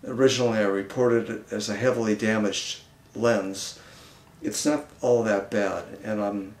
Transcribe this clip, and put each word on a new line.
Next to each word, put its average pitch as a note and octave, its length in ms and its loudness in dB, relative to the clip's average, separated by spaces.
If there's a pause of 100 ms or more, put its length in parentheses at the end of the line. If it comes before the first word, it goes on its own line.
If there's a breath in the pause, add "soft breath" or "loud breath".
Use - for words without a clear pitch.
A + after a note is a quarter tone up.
originally A#2+ 540 4
I G#2+ 40 4
reported G#2+ 680 2
it G#2+ 220 -8
as G#2 160 -4
a G#2 80 -4
heavily A2+ 400 2
damaged G#2+ 640 -2 (340)
lens, G2+ 640 -2 (640 loud breath)
it's - 240 -4
not D4 220 0 (120)
all A#2+ 220 4
that G#2 300 0
bad, F#2+ 320 -2 (180)
and G#2+ 180 -4
I'm G2+ 400 -4